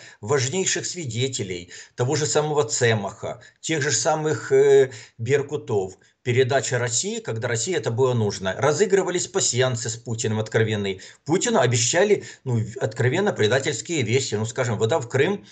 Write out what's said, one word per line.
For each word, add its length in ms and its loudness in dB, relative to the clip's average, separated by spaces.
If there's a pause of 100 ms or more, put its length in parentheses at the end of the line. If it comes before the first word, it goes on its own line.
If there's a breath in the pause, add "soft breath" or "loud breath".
(220 loud breath)
важнейших 680 -2
свидетелей, 840 -6 (240 loud breath)
того 200 0
же 100 0
самого 380 0
Цемаха, 800 -2 (200 loud breath)
тех 220 -2
же 80 0
самых, 600 0
э, 400 6 (280 loud breath)
Беркутов, 760 -2 (300 soft breath)
передача 560 2
России, 400 -2
когда 300 -6
России 260 -2
это 160 -2
было 220 2
нужно. 440 -2
Разыгрывались 680 2
пасьянсы 640 0
с 80 -8
Путиным 420 -4
откровенные. 640 0 (240 loud breath)
Путину 340 2
обещали, 640 2 (220 loud breath)
ну, 120 -2
в-, 200 -4
откровенно 560 0
предательские 680 0
вещи, 320 0
ну, 100 -2
скажем, 320 -2
вода 220 2
в 100 -10
Крым 420 0